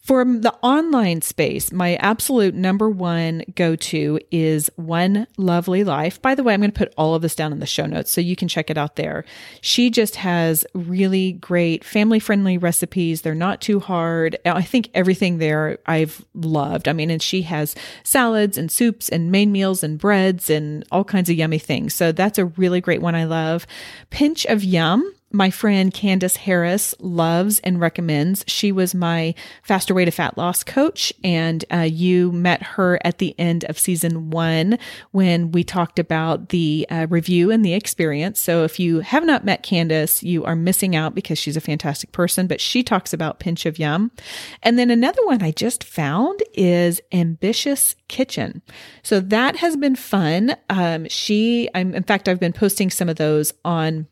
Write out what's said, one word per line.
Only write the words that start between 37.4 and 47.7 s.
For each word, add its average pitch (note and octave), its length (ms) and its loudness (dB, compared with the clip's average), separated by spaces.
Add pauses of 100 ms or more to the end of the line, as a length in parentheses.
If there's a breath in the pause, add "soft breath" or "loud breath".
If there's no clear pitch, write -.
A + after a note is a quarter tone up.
and A3 160 4
the E3+ 80 2
experience. E3+ 680 -2
So E3+ 240 2
if D#3+ 160 -2
you E3 200 2
have C#4 260 0
not D4 180 2
met G3 200 -2
Candace, D#3+ 580 0
you E3+ 240 -2
are E3 100 -2
missing F3+ 400 0
out D#3 200 -2
because E3+ 240 -4
she's D3+ 180 -4
a D#3 40 -2
fantastic D3 500 -6
person, F#3 340 0
but - 160 -4
she B3 220 0
talks F#3+ 280 -2
about D#3+ 280 -6
Pinch E3+ 260 -4
of D#3+ 140 -4
Yum. E3 320 0 (500 loud breath)
And A#3 160 4
then B3 140 4
another C#4+ 340 2
one B3+ 160 2
I D#3+ 80 0
just G#3+ 340 -4
found A3+ 600 -2 (100)
is F3 480 2 (100)
Ambitious F#3 840 0 (120)